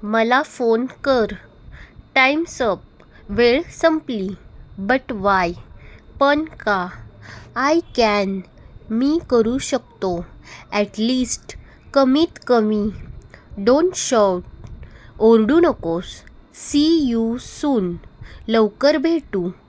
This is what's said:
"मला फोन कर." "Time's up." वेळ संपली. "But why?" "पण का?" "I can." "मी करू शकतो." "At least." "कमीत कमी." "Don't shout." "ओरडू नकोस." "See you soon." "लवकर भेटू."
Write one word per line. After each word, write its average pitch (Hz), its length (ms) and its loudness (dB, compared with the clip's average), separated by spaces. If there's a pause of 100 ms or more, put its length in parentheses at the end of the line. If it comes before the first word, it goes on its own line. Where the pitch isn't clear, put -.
"मला 226 380 2
फोन 240 440 0
कर." 254 400 0 (880)
"Time's 269 560 0
up." 175 60 -2 (520)
वेळ 240 320 2 (200)
संपली. 262 480 0 (500)
"But 247 360 -4
why?" 190 360 0 (680)
"पण 294 260 2
का?" 196 420 -4 (840)
"I 311 60 4 (240)
can." 202 400 2 (500)
"मी 269 300 0 (100)
करू 233 280 2
शकतो." 185 680 -6 (540)
"At 208 200 -4
least." 247 580 -4 (360)
"कमीत 277 540 2
कमी." 214 420 2 (680)
"Don't 277 360 2 (180)
shout." 196 300 2 (760)
"ओरडू 226 400 6
नकोस." 180 460 0 (680)
"See 294 440 2
you 226 220 -2
soon." 233 560 -2 (540)
"लवकर 226 500 2
भेटू." 269 520 -2 (200)